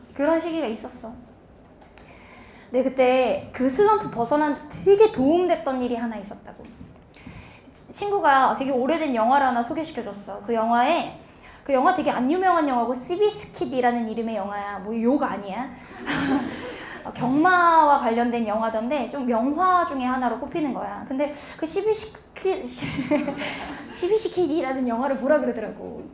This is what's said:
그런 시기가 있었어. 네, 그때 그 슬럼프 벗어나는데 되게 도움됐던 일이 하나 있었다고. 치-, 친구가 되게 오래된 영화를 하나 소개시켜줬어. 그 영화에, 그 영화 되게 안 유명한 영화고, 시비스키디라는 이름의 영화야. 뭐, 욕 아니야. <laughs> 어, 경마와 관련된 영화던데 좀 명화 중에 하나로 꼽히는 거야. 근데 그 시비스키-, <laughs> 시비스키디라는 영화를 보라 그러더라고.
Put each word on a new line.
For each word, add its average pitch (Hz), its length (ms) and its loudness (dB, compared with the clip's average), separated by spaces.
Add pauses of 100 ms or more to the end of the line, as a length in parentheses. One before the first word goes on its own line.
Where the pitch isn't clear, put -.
(140)
그런 320 260 2
시기가 320 260 -4
있었어. 226 460 -10 (1600)
네, 254 120 2
그때 254 720 2
그 254 180 0
슬럼프 403 400 4
벗어나는데 285 500 0 (240)
되게 403 280 8
도움됐던 311 720 2
일이 247 140 -2
하나 226 200 -4
있었다고. 202 480 -14 (1080)
치-, - 200 -20
친구가 285 680 4
되게 269 140 -2
오래된 277 420 0
영화를 247 320 4
하나 240 160 2
소개시켜줬어. 208 840 -6
그 240 60 -2
영화에, 233 680 2 (460)
그 285 80 -2
영화 277 220 4
되게 285 160 0
안 247 200 0
유명한 349 380 4
영화고, 247 260 0
시비스키디라는 254 1160 0
이름의 226 260 -4
영화야. 202 440 -6
뭐, 220 200 -4
욕 254 220 4
아니야. 202 480 -6 (340)
<laughs> - 1000 -4
어, - 80 -12
경마와 311 840 4
관련된 233 480 0
영화던데 226 640 -2
좀 277 160 -6
명화 302 640 2
중에 269 180 -4
하나로 254 360 0
꼽히는 285 340 -4
거야. 202 340 -8
근데 285 240 -2 (240)
그 - 80 -6
시비스키-, 381 1040 -4
<laughs> - 1300 -4
시비스키디라는 330 920 0
영화를 247 300 0
보라 285 240 2
그러더라고. 226 720 -6